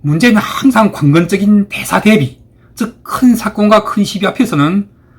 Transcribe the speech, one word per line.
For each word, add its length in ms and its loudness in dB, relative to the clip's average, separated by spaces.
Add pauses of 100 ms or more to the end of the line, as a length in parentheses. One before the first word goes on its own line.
문재인은 400 2
항상 500 0
관건적인 800 0
대사 320 -6
대비, 400 0 (340)
즉 280 -8
큰 320 2
사건과 480 0
큰 200 -4
시비 240 -4
앞에서는 600 -2 (300)